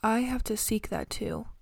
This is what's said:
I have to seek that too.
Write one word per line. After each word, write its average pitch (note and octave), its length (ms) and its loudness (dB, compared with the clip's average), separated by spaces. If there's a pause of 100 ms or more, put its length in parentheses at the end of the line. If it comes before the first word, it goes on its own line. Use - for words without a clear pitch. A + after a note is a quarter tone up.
I A3 200 4
have B3+ 240 0
to G#3+ 120 0
seek - 320 0
that - 200 -4
too. D#3+ 360 -4 (160)